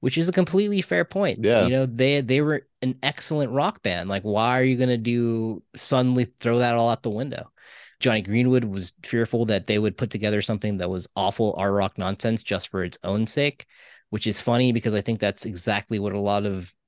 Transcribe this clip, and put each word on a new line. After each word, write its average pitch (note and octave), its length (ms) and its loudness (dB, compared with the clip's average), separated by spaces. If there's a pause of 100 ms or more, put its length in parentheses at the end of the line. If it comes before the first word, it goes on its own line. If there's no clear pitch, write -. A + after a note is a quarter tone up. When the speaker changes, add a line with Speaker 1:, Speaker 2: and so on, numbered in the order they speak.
Speaker 1:
which C#3 180 0
is E3+ 100 0
a F3+ 40 -2
completely F#3+ 500 2
fair F3 200 0
point. F3+ 400 -2
Speaker 2:
Yeah. A2 200 6
Speaker 1:
You F#2 80 2
know, C3 160 2
they, C3 340 2
they C3 200 2
were D3+ 260 0 (160)
an B2+ 180 -2
excellent C#3+ 500 -2
rock D3 300 -2
band. F2 260 -4
Like, G2 140 -2
why A2 380 2
are B2+ 40 4
you C3 140 2
gonna B2+ 200 2
do, A2+ 640 -2 (100)
suddenly B2+ 540 2 (120)
throw A#2 200 2
that A#2+ 160 2
all A#2 160 4
out A2+ 100 -2
the A#2 80 -4
window? G#2+ 420 -8 (480)
Johnny A2 220 2
Greenwood A#2+ 440 2
was G2 280 -6 (100)
fearful A#2 440 0
that A2 180 0
they G#2+ 140 2
would G#2+ 180 -2
put A2+ 140 -4
together G#2 320 -2
something G#2 340 -4
that F2+ 140 -4
was F#2 240 -6
awful G#2 420 0
art G2 160 0
rock G2 240 0
nonsense G2 460 -2
just - 260 -4
for F#2+ 140 -4
its F2+ 200 -8
own G#2 240 -2
sake, C#3+ 380 -2 (440)
which G#2 160 -4
is G#2+ 140 -2
funny B2+ 320 2
because A#2 220 0
I G#2 80 0
think A2 180 -4
that's - 260 -2
exactly G2+ 540 -2
what G2+ 140 -2
a G2+ 60 -4
lot G2+ 260 0
of F#2+ 280 -6 (140)